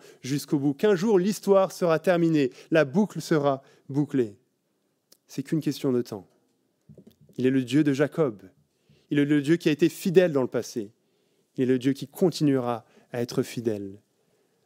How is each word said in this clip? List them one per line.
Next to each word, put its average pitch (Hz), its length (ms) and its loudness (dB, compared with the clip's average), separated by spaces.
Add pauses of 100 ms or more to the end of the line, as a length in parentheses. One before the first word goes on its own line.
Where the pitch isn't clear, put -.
(200)
jusqu'au 143 380 -4
bout, 139 160 0
qu'un 214 200 2
jour 196 240 2
l'histoire 190 540 2
sera 165 260 0
terminée, 160 520 2 (200)
la 160 140 4
boucle 165 360 -2
sera 139 420 0 (260)
bouclée. 135 480 -2 (880)
C'est - 160 -10
qu'une 160 180 -4
question 139 320 -2
de 123 100 0
temps. 107 260 -14 (1080)
Il 127 80 2
est 131 40 4
le 131 140 0
Dieu 135 180 2
de 143 100 0
Jacob. 135 500 -2 (680)
Il 147 80 0
est 143 60 4
le 147 160 2
Dieu 147 160 2
qui 170 120 -2
a 151 40 4
été 156 160 2
fidèle 180 440 2
dans 135 100 2
le 120 60 -2
passé. 110 440 -6 (640)
Il 135 60 -2
est 123 40 2
le 127 120 2
Dieu 131 140 0
qui 131 140 -12
continuera 135 800 0 (280)
à 120 100 -4
être 123 200 -2
fidèle. 104 580 -8 (640)